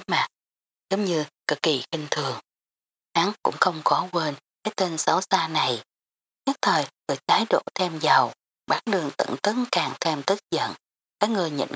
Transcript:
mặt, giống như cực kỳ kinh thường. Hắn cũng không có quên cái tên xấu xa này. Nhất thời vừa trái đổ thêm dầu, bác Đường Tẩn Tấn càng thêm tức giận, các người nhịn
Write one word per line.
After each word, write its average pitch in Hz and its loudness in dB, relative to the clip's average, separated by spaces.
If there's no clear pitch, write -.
mặt, 156 0
giống 202 0
như 160 0
cực - 0
kỳ 143 0
kinh 151 -6
thường. 135 -4
Hắn 175 2
cũng - 0
không 165 2
có - 2
quên 156 0
cái 208 -2
tên 175 0
xấu 160 2
xa 175 0
này. 131 -2
Nhất 277 2
thời 160 2
vừa 139 0
trái 214 4
đổ - 4
thêm 165 -2
dầu, 135 4
bác - -2
Đường 175 0
Tẩn - 0
Tấn 233 0
càng 147 -2
thêm 151 -2
tức 202 0
giận, 113 -2
các 214 2
người 190 0
nhịn 143 -4